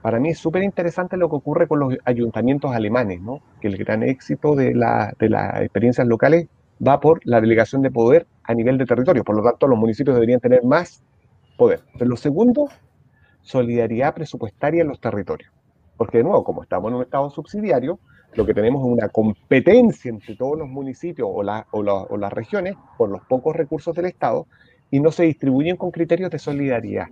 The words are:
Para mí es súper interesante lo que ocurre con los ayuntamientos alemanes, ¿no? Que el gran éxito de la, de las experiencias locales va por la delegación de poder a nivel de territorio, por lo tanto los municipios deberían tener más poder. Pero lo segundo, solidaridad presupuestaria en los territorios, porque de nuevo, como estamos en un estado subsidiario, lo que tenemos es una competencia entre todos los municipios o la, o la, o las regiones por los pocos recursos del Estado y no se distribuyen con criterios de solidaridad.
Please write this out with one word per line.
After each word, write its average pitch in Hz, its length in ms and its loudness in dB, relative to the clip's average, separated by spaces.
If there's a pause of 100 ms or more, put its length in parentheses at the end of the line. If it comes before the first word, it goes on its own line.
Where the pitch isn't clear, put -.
Para 113 160 0
mí 151 120 0
es 156 80 -6
súper 180 260 -2
interesante 180 520 -4
lo 170 140 0
que 151 60 -4
ocurre 151 320 -2
con 151 100 0
los 131 160 0 (100)
ayuntamientos 123 720 0
alemanes, 107 460 -2
¿no? 123 220 -12 (180)
Que 107 80 -4
el 98 80 -4
gran 107 260 -2
éxito 143 540 -2
de 123 180 0
la, 113 460 0
de 110 80 2
las 101 320 -2
experiencias 120 440 0
locales 139 440 2 (360)
va 139 140 4
por 160 260 4
la 120 160 2
delegación 113 400 2
de 135 120 0
poder 123 340 4 (160)
a 113 120 -2
nivel 120 220 0
de 131 100 -2
territorio, 123 360 2
por 107 140 -2
lo 104 80 -2
tanto 123 240 2
los 120 100 4
municipios 123 380 0
deberían 120 240 2
tener 123 240 4
más 156 360 0 (560)
poder. 104 260 4 (140)
Pero 123 140 0
lo 120 60 -4
segundo, 233 520 2 (800)
solidaridad 120 680 0
presupuestaria 147 680 -4
en 156 60 0
los 135 120 -10
territorios, 104 500 -6 (460)
porque - 220 0
de - 60 4
nuevo, 170 180 2
como 82 220 -8
estamos 95 260 -4
en 123 60 -4
un 127 60 -4
estado 143 280 -4
subsidiario, 185 720 -4 (340)
lo 110 100 0
que 104 80 0
tenemos 120 320 0
es 123 80 2
una 110 160 0
competencia 135 1000 2
entre 107 240 -14
todos 143 240 -4
los 147 100 -10
municipios 135 640 -8
o 101 120 -4
la, 107 260 -6
o 107 120 -4
la, 101 120 0
o 95 220 -6
las 101 160 -6
regiones 185 420 -6 (240)
por 110 100 0
los - 140 -8
pocos 247 320 -2
recursos 160 400 -4
del 175 120 -4
Estado 143 400 -4 (440)
y 139 80 2
no 156 140 4
se 175 100 0
distribuyen 147 540 0
con 180 160 -6
criterios 170 380 -2
de 147 100 -8
solidaridad. 117 720 -4